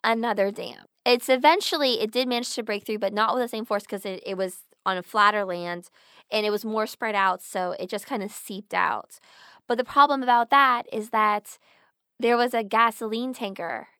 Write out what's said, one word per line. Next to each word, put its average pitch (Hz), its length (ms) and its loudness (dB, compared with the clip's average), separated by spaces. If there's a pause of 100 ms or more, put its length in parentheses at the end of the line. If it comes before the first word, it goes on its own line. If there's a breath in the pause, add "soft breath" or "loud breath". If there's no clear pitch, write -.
another 226 480 0
dam. - 340 -14 (200)
It's 247 240 2
eventually, 294 720 4
it 220 100 -2
did 240 160 0
manage 240 280 -4
to 233 80 -6
break 208 220 -6
through, 214 140 -4
but 196 140 -2
not 214 200 2
with 247 100 0
the 233 60 -2
same 220 160 -6
force 208 200 -4
'cause 196 200 -10
it, 190 200 -8
it 190 120 -6
was 185 260 -4 (220)
on 190 120 0
a 180 60 -6
flatter 208 420 2
land 175 440 -6 (420 soft breath)
and 214 140 0
it 214 60 2
was 208 140 -2
more 220 220 -2
spread 220 280 -6
out, 190 260 2
so 180 380 -4
it 185 100 -8
just 208 180 -6
kinda 208 220 -4
seeped - 440 -12
out. 180 460 -2 (480 loud breath)
But 240 100 -2
the 247 60 -2
problem 285 400 4
about 240 260 4
that 262 420 4
is 214 200 -6
that 214 460 0 (640 soft breath)
there 233 180 4
was 240 160 2
a 233 100 0
gasoline 226 720 0
tanker 190 560 -8 (100)